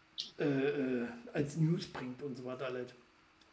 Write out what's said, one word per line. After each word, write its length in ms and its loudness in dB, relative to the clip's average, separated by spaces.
äh, 60 2
äh, 600 4
als 240 0
News 300 4
bringt 360 -8
und 160 -6
so 60 -10
was 180 -6
alles. 300 -4